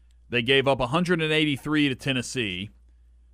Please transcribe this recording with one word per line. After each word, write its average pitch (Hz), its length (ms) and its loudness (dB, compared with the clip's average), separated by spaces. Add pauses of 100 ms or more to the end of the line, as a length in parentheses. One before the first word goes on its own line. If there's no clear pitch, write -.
(280)
They 120 140 -2
gave 135 260 4
up 135 120 2
a 127 80 0
hundred 170 340 0
and 156 100 -2
eighty-three 151 560 0
to 131 60 0
Tennessee. 117 760 -4 (640)